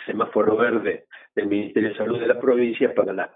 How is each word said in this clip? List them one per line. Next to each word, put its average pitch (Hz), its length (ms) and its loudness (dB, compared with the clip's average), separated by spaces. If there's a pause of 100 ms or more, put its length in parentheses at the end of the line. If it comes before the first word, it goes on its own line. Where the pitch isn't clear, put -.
semáforo 110 520 0
verde 110 480 0 (300)
del 101 120 -2
Ministerio 104 420 0
de 104 60 -8
Salud 117 240 -4
de 117 80 -2
la 123 120 2
provincia 123 540 2
para 98 200 0
las 90 220 -6